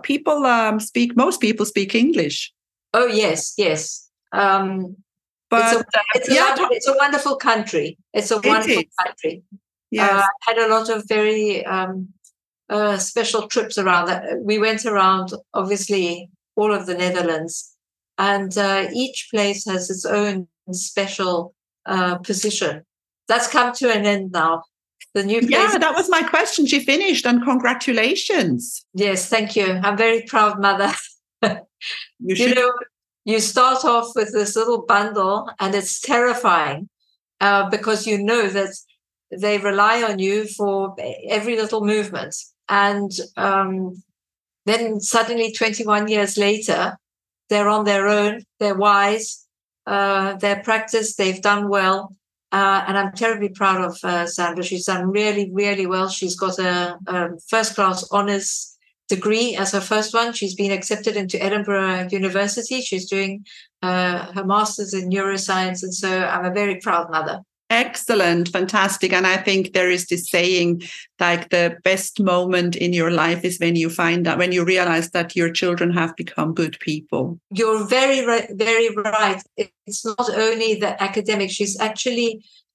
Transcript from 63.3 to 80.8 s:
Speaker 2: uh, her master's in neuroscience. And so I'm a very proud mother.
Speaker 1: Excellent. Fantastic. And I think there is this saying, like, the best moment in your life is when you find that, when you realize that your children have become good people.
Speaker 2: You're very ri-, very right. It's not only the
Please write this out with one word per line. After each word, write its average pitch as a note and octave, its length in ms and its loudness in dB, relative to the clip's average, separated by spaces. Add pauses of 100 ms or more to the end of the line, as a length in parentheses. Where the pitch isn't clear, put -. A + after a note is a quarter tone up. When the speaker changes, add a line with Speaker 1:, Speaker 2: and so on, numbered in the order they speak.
Speaker 2:
uh, F3+ 500 -2
her G3 120 -6
master's G3+ 480 0
in F#3 160 -4
neuroscience. F#3+ 760 -2
And F#3 120 -8
so F#3+ 160 -4 (140)
I'm F3+ 200 -2
a F3+ 80 -2
very G3+ 240 -2
proud E3+ 340 -2
mother. D#3+ 300 -4 (280)
Speaker 1:
Excellent. G3 800 0
Fantastic. F#3+ 640 0
And F#3 120 4
I F#3+ 120 2
think F#3+ 340 0
there F3+ 180 2
is F3+ 160 0
this F3 220 -4
saying, F3 540 2 (360)
like, F3 300 0
the E3+ 360 2
best F#3+ 360 0
moment F3+ 560 2
in F3 160 0
your E3+ 180 2
life E3+ 360 2
is F3+ 120 -4
when E3+ 180 2
you E3 120 2
find E3+ 380 0
that, D#3 100 0
when F3+ 160 0
you F3+ 100 0
realize E3+ 500 0
that E3+ 220 -2
your E3+ 160 0
children F3 400 0
have E3+ 260 -2
become D#3+ 360 -6
good D#3+ 280 -2
people. D#3 600 -6 (100)
Speaker 2:
You're A3 340 0
very C4 420 2
ri-, A3+ 260 0
very A3+ 420 2
right. G#3 480 0 (440)
It's - 180 -10
not A3+ 300 -4
only A3 400 0
the G#3 280 -2